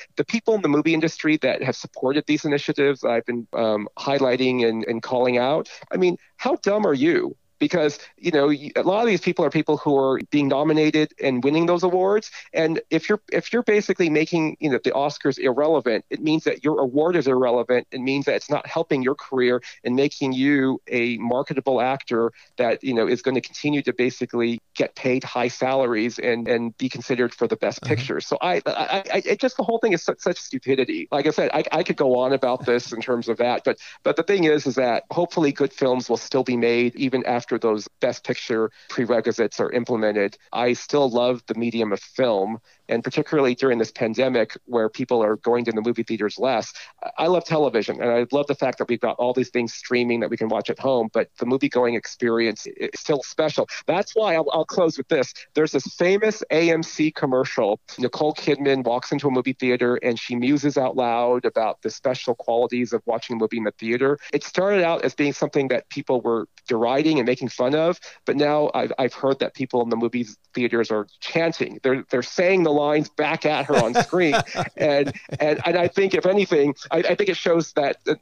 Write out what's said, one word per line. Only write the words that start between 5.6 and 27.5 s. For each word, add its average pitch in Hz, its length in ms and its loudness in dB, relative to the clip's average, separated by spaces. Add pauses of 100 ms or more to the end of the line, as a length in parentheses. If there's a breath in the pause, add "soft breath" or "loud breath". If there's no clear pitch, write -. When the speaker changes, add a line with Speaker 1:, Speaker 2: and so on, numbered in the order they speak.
Speaker 1:
I - 60 -2
mean, 180 200 2 (200 soft breath)
how 277 200 0
dumb 208 280 0
are 170 80 2
you? 143 420 0 (240)
Because, 151 400 0 (180)
you - 140 -4
know, 143 160 4
y-, 147 280 -2
a 127 60 2
lot 185 200 2
of 240 60 2
these 190 140 2
people 175 240 0
are 139 60 0
people 151 260 0
who 147 180 2
are 135 240 2 (120)
being 143 160 2
nominated 151 640 2 (100)
and 127 220 0
winning 156 240 2
those 175 160 2
awards. 185 480 2 (240 loud breath)
And 160 340 0
if 160 180 0
you're, 208 140 0 (100)
if - 220 -2
you're 240 80 2
basically 202 480 2
making, 156 500 0
you 156 80 0
know, 127 160 0
the 147 60 0
Oscars 143 480 0
irrelevant, 131 720 2
it - 140 -6
means 156 220 0
that 139 180 -2
your 147 160 0
award 143 360 2
is 139 120 2
irrelevant. 123 640 2
It 131 100 -8
means 135 240 -2
that 135 80 2
it's - 160 -4
not 147 160 -2
helping 160 380 -2
your 127 100 0
career 123 480 0 (220 loud breath)
and 123 120 -2
making 139 380 0
you 131 560 2
a 120 280 0
marketable 127 640 -2
actor 123 500 -2 (260 soft breath)
that, 117 260 0
you 135 120 -2
know, 113 120 2
is 117 140 0
gonna 131 200 0
continue 147 420 -2
to 123 100 -2
basically 120 640 -2 (160)
get - 220 -2
paid 127 280 -2
high 120 260 -2
salaries 123 680 0
and, 117 300 -2
and 117 320 -2
be 135 100 -2
considered 120 420 -2
for - 160 -2
the 110 100 -2